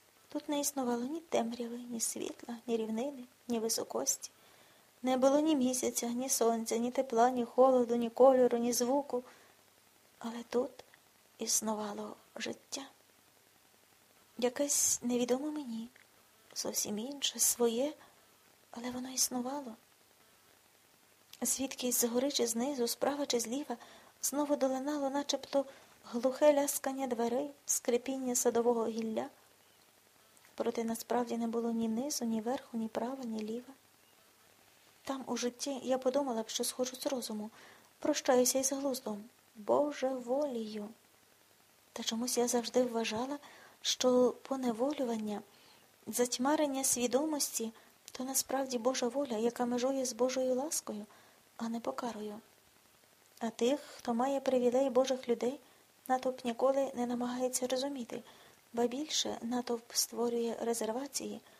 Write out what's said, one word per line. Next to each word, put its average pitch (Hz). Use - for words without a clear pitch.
Тут -
не 294
існувало 240
ні 311
темряви, 233
ні 240
світла, -
ні 233
рівнини, 233
ні 233
високості. -
Не 254
було 269
ні 311
місяця, 247
ні 240
сонця, 226
ні 240
тепла, 247
ні 247
холоду, 247
ні 233
кольору, 247
ні 240
звуку. 247
Але 233
тут 247
існувало 214
життя. 233
Якесь 254
невідоме 247
мені, 240
зовсім 208
інше, 269
своє, 240
але 240
воно 254
існувало. 254
Звідкись 254
згори 247
чи 240
знизу, 240
справа 285
чи 240
зліва, 240
знову 285
долинало 269
начебто 277
глухе 262
ляскання 269
дверей, 240
скрипіння 254
садового 233
гілля. 226
Проте 226
насправді 233
не 233
було 233
ні 226
низу, 247
ні 226
верху, 240
ні 220
права, 254
ні 220
ліва. 240
Там 269
у 240
житті 240
я 254
подумала 254
б, 220
що -
схожу 254
з -
розуму, 226
прощаюся 262
із 269
глуздом, 254
божеволію. 247
Та 233
чомусь 240
я 240
завжди 240
вважала, 233
що 247
поневолювання, 240
затьмарення 269
свідомості — 247
то 254
насправді 262
Божа 254
воля, 247
яка 233
межує 247
з 233
Божою 254
ласкою, 220
а 226
не 233
покарою. 226
А 226
тих, 254
хто -
має 269
привілей 262
Божих 254
людей, 233
натовп 254
ніколи 262
не 240
намагається 247
розуміти, 262
ба 233
більше, 254
натовп 240
створює 233
резервації, 226